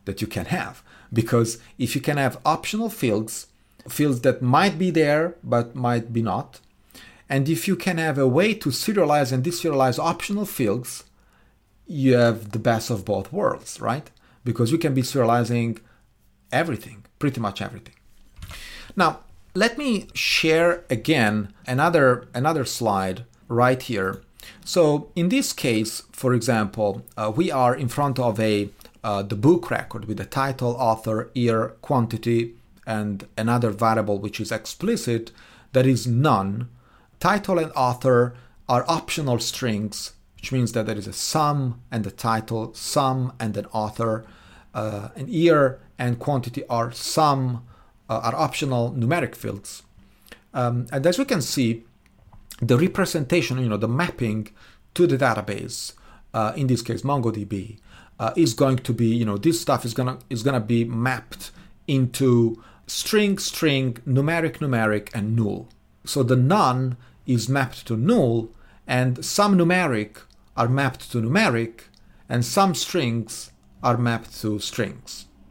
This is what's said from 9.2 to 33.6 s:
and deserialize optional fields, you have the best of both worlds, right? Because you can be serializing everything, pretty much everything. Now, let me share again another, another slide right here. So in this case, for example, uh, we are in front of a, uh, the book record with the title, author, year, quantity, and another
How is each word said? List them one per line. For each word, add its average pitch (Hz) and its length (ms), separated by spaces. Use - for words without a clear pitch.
and 127 100
deserialize 139 560
optional 170 460
fields, 123 600
you 131 280
have 117 360
the 113 80
best 110 320
of 98 140
both 98 280
worlds, - 480
right? 117 300
Because 117 280
you 165 40
can 160 160
be 127 100
serializing 117 760
everything, 131 540
pretty 135 200
much 101 220
everything. - 320
Now, 262 240
let 233 240
me 262 340
share 165 800
again 110 640
another, 135 680
another 143 300
slide 98 600
right 123 340
here. 98 420
So 180 500
in 175 140
this 262 240
case, 113 580
for 123 240
example, 113 720
uh, 110 180
we 170 180
are 127 220
in 135 140
front 139 300
of 117 220
a, 104 300
uh, 101 180
the 101 140
book 170 340
record 113 360
with 104 120
the - 60
title, 131 480
author, 113 640
year, 117 480
quantity, 117 720
and 104 400
another 117 340